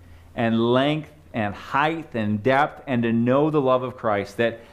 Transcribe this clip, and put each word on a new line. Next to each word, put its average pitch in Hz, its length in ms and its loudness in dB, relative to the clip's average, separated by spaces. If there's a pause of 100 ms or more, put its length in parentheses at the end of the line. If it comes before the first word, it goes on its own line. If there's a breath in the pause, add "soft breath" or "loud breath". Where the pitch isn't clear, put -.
(360 soft breath)
and 117 380 2
length 147 400 0 (180)
and 104 220 -4
height 151 600 -2
and 104 260 -2
depth, 135 460 2
and 120 160 0
to 117 100 2
know 131 380 2
the 151 100 0
love 127 220 2
of 123 120 -8
Christ 101 420 -4
that 117 220 0 (140 loud breath)